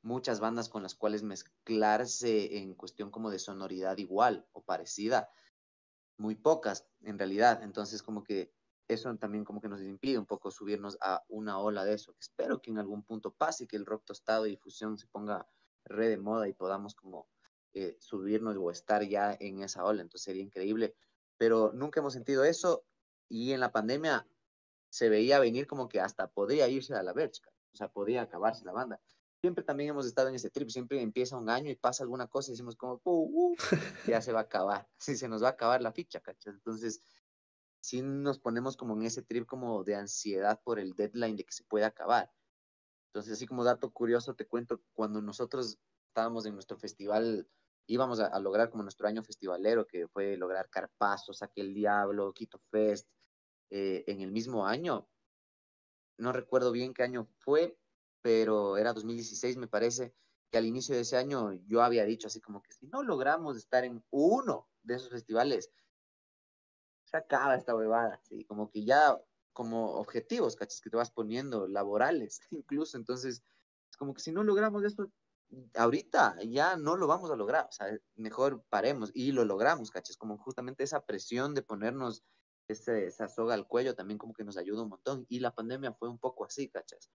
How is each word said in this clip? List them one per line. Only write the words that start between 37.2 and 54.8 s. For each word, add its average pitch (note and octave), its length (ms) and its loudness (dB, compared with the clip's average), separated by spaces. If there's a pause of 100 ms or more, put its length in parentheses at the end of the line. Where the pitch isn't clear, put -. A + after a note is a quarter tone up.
sí B2+ 200 -6
nos C#3 380 -2
ponemos B2 360 -2
como A2+ 220 -4
en A2 60 0
ese A#2 180 -2
trip A#2 240 -4
como A#2 400 -4
de G#2 100 0
ansiedad G2+ 680 0
por A#2 160 -2
el F#2 160 -4
deadline G#2+ 440 -2
de F#2+ 80 -8
que - 80 -14
se - 100 -12
pueda G#2+ 240 2
acabar. A2+ 420 2 (800)
Entonces, G#2+ 240 -6
así A2+ 140 -8
como B2 160 -2
dato B2 280 4
curioso, A#2+ 440 2
te A2 100 -8
cuento, A#2+ 360 -4 (100)
cuando G#2+ 300 -2
nosotros A2+ 580 -4 (300)
estábamos A2+ 360 -2
en G#2 100 -6
nuestro F#2+ 220 -12
festival, G#2 720 0 (400)
íbamos B2 320 2
a, G#2 80 4
a G2 120 0
lograr G2+ 300 4
como A2 140 -6
nuestro G2+ 240 -4
año A2 160 0
festivalero, G2+ 640 0
que E2+ 220 -4
fue G2+ 280 -2
lograr F#2 320 -4
Carpazo, G2 640 -2
Saque - 280 -10
el G2 120 -6
Diablo, G2+ 600 2
Quito - 260 -14 (100)
Fest, G#2+ 380 2 (640)
eh, G2 360 -2
en G2 140 -4
el F#2+ 100 -6
mismo A2+ 360 -2
año. C#3+ 400 -2 (1080)